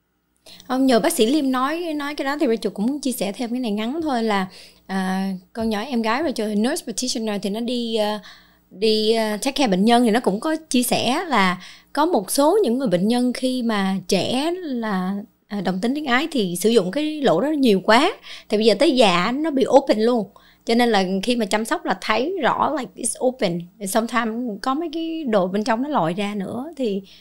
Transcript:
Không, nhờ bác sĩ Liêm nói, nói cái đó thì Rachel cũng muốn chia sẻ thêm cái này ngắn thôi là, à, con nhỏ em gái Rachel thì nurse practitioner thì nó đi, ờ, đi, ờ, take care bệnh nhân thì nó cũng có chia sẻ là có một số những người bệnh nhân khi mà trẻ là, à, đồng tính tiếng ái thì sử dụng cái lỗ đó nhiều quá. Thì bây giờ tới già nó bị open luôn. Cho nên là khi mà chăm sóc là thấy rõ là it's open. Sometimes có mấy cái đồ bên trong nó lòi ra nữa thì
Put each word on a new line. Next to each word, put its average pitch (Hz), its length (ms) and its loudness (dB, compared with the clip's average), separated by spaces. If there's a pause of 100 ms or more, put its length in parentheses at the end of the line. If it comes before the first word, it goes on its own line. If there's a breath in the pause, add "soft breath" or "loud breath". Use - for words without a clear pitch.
(680 loud breath)
Không, 262 180 0
nhờ 247 140 6
bác 320 140 0
sĩ 247 120 4
Liêm 269 260 2
nói, 302 440 -2
nói 294 200 -6
cái 302 100 -6
đó 285 140 -2
thì 311 80 2
Rachel 220 260 -2
cũng 196 120 -4
muốn 277 160 -2
chia 254 100 -2
sẻ 202 200 -4
thêm 226 180 -6
cái 247 100 -4
này 240 120 -4
ngắn 226 300 -4
thôi 262 220 -2
là, 196 240 0 (400 loud breath)
à, 190 420 -2 (240)
con 226 160 -2
nhỏ 208 100 -2
em 240 220 -4
gái 226 220 0
Rachel 226 320 -2
thì 202 60 2
nurse 277 220 -2
practitioner 220 600 -4
thì 208 60 -2
nó 208 100 -4
đi, 233 360 -4
ờ, 208 240 0 (520 soft breath)
đi, 214 420 2
ờ, 220 240 0
take 254 140 -2
care 269 160 2
bệnh 190 180 4
nhân 240 180 6
thì 226 80 4
nó 214 80 4
cũng 208 200 0
có 311 160 -2 (140)
chia 247 140 2
sẻ 247 440 0
là 190 340 2 (320 loud breath)
có 294 120 2
một 240 260 0
số 302 320 4
những 240 140 2
người 269 100 -2
bệnh 180 200 2
nhân 247 260 2
khi 254 300 -2
mà 196 320 0 (120)
trẻ 247 440 0 (100)
là, 214 540 -4 (320)
à, 202 140 -6
đồng 185 200 -2
tính 240 140 0
tiếng 302 100 -6
ái 262 260 0
thì 190 240 -2
sử 240 140 2
dụng 190 220 2
cái 302 300 -4
lỗ 185 200 2
đó 269 80 0
nhiều 254 340 2
quá. 285 300 4 (360 loud breath)
Thì 214 80 0
bây 214 80 2
giờ 220 140 6
tới 294 160 4
già 196 360 4
nó 302 200 -2
bị 262 180 0
open - 300 4
luôn. 226 280 2 (380 soft breath)
Cho 233 100 0
nên 240 140 4
là 196 140 4 (200)
khi 247 120 0
mà 226 100 0
chăm 214 200 -2
sóc 311 200 -4
là 269 160 0
thấy 247 420 -2
rõ 220 320 2
là 269 80 -4 (120)
it's - 320 -6
open. 190 340 -2 (260)
Sometimes 226 480 -2 (260)
có 262 120 -2
mấy 320 200 -4
cái 330 300 -6
đồ 208 240 2
bên 202 160 -2
trong 220 200 0
nó 294 60 -4
lòi 180 240 0
ra 208 220 -4
nữa 247 420 -8
thì 202 240 -2 (200 soft breath)